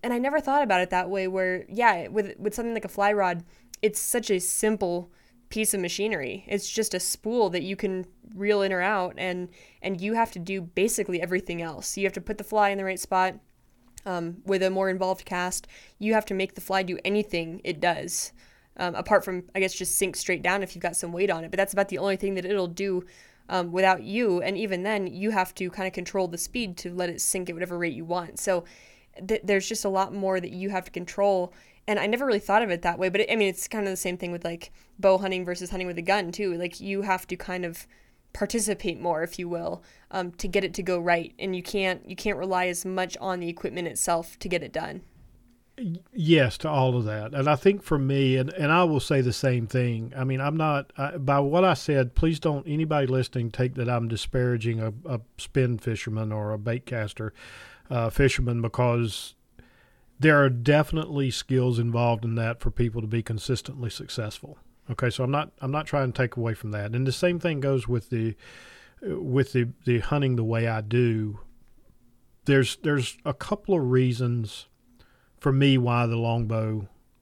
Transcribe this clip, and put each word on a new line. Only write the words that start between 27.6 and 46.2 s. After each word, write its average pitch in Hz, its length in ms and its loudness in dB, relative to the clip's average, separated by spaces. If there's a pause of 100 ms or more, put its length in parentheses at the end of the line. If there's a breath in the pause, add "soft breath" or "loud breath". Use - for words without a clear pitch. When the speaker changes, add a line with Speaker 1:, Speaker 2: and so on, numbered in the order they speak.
Speaker 1:
rate 170 180 -2
you 160 100 -8
want. 170 340 -6
So 180 240 0 (640 loud breath)
th-, 220 160 0
there's 196 240 2
just 220 160 -4
a 202 60 -2
lot 190 240 0
more 190 260 0
that 175 120 -6
you 190 180 -6
have 185 160 -4
to - 60 -18
control. 180 640 0 (340 soft breath)
And 208 120 2
I 190 80 0
never 240 180 0
really 220 140 2
thought 202 220 4
of 220 80 0
it 170 140 -2
that 175 160 0
way, 185 100 2
but 196 120 2
it, - 100 0
I 226 40 2
mean, 208 140 4
it's - 180 -6
kind 208 180 -4
of 196 60 -2
the 185 60 -4
same 180 200 -4
thing 175 140 -6
with, 175 140 -6
like, 170 260 -8 (280 soft breath)
bow 190 180 8
hunting 190 260 -2
versus 175 260 -6
hunting 185 180 -4
with 170 100 -6
a 170 40 -4
gun 185 300 0
too. 190 220 -2
Like, 170 260 -6
you 196 220 -4
have 190 260 -2
to 185 80 -6
kind 180 300 -6
of 170 220 -10 (460 soft breath)
participate 202 640 -2
more, 165 240 0
if 170 160 -6
you 175 100 -6
will, 170 340 -6 (280 soft breath)
um, 180 220 -4
to - 140 -8
get 190 160 2
it 185 120 -4
to 196 80 -6
go 180 160 0
right. 170 400 0
And 185 160 -4
you 180 80 -6
can't, 190 440 -2
you 185 80 -12
can't 202 220 -2
rely 185 300 0
as 175 180 -4
much 185 320 -4
on 185 220 -4
the 170 100 -4
equipment 170 380 -6
itself 165 520 -2
to - 80 -8
get 175 160 -2
it 123 80 -12
done. 156 300 -6 (760)
Speaker 2:
Y-, 180 240 -6 (120)
yes, 156 460 4